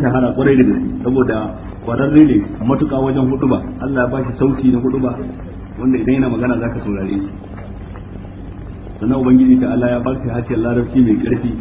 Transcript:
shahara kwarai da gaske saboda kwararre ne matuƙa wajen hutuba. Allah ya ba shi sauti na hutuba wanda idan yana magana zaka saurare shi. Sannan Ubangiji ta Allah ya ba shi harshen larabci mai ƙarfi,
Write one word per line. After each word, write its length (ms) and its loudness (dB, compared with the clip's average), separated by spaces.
shahara 320 2
kwarai 240 4
da 80 6
gaske 400 0
saboda 340 0
kwararre 400 4
ne 120 4
matuƙa 320 0
wajen 320 0
hutuba. 280 0
Allah 220 -2
ya 60 2
ba 160 -4
shi 140 -6
sauti 340 2
na 80 2
hutuba 320 0
wanda 200 2
idan 160 0
yana 160 2
magana 280 -2
zaka 220 -4
saurare 280 -4
shi. 200 -4
Sannan 200 0
Ubangiji 400 6
ta 120 0
Allah 180 2
ya 100 0
ba 160 0
shi 120 -6
harshen 340 -2
larabci 380 0
mai 200 6
ƙarfi, 300 -2